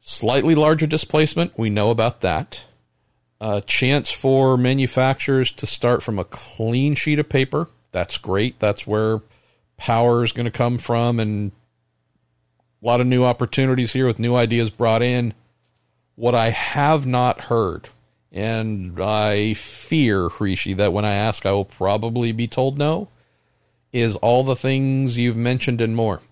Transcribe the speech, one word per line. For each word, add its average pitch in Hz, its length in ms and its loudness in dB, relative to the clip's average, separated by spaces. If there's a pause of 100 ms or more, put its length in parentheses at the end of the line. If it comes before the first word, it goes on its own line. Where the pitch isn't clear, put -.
Slightly 127 460 2
larger 156 320 4
displacement, 151 720 0
we 110 140 0
know 104 180 2
about 113 320 0
that. 85 440 -2 (760)
A 104 200 -2
chance 135 500 0
for 135 440 2
manufacturers 131 960 0
to - 120 -10
start - 380 0
from 107 160 -4
a 87 60 -4
clean 123 680 -2
sheet 147 240 -2
of 147 120 -2
paper. 139 400 -2 (220)
That's - 280 -4
great. 101 400 -2
That's 104 260 -2
where 110 360 0 (560)
power 120 460 2
is 110 80 -2
gonna 120 200 -4
come 120 260 0
from, 117 420 0
and 104 340 -4 (1300)
a - 20 -4
lot 120 160 4
of 123 60 2
new 127 160 4
opportunities 127 680 0
here 131 120 2
with 117 140 0
new 120 160 0
ideas 117 340 2
brought 113 320 2
in. 123 320 0 (800)
What 120 200 0
I 113 160 2
have 143 560 0
not 123 380 0
heard, 104 440 -2 (420)
and 104 680 -6
I 107 540 0
fear, 107 720 0
Hrishi, 95 480 -4
that 101 160 0
when 104 100 0
I 104 120 0
ask, 104 320 -2
I 98 40 2
will 98 140 0
probably 113 680 -2
be 117 160 -4
told 135 300 -2
no, 160 300 -2 (840)
is 117 260 0
all 123 260 2
the 135 120 0
things 135 600 0
you've 120 180 0
mentioned 120 460 -2
and 113 140 0
more. 110 260 -2 (100)